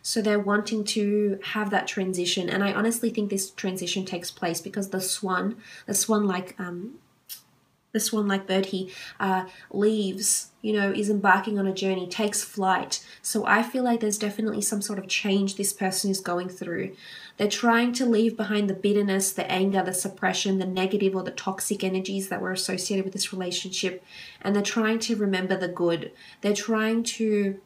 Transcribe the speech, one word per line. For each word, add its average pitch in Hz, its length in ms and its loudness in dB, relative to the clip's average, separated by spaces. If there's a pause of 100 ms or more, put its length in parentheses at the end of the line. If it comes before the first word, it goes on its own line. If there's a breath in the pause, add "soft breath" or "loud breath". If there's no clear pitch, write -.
So - 200 -2
they're 208 180 4
wanting 208 460 0
to 208 580 2
have 208 260 -2
that - 180 0
transition. 180 600 -2
And 196 140 2
I 196 100 0
honestly 226 360 0
think 208 200 -2
this 196 220 -2
transition 185 540 -4
takes 180 260 -6
place - 300 -4
because 196 280 -6
the 190 120 -2
swan, 190 560 -2 (280 loud breath)
the 214 80 -4
swan-like, 202 640 0
um, 185 380 -8 (1000)
the 220 80 2
swan-like 202 440 0
bird 190 220 2
he, 185 240 -4 (280 loud breath)
uh, 190 260 2 (260 loud breath)
leaves, 202 800 0 (100)
you 214 120 0
know, 202 180 2
is 202 180 0
embarking 196 480 4
on 196 80 2
a 190 80 0
journey, 185 320 -2
takes 208 380 -2
flight. - 600 0 (180 loud breath)
So - 240 -2
I 220 180 4
feel 247 200 0
like 233 180 2
there's 214 160 0
definitely 214 440 -2
some 202 200 0
sort 202 180 -4
of 190 80 -10
change 196 480 2
this 196 180 -2
person 190 380 0
is 190 80 0
going 180 300 -2
through. - 460 -6 (420 loud breath)
They're 208 100 2
trying 240 460 4
to 247 120 0
leave 226 320 4
behind 208 320 2
the 190 60 0
bitterness, 202 560 2
the - 180 -4
anger, 190 320 4
the 185 120 -2
suppression, 190 680 0
the 185 60 0
negative 190 500 2
or 185 80 -2
the - 80 -6
toxic - 520 -4
energies 190 440 -2
that 196 140 -4
were 185 100 -4
associated 190 520 -2
with 190 100 -6
this - 200 -4
relationship. 185 680 -4 (380 loud breath)
And 202 140 2
they're 202 60 4
trying 220 380 0
to 226 160 0
remember 190 420 0
the 180 120 -2
good. 170 420 0 (300 loud breath)
They're 202 120 2
trying 220 500 2
to 208 640 0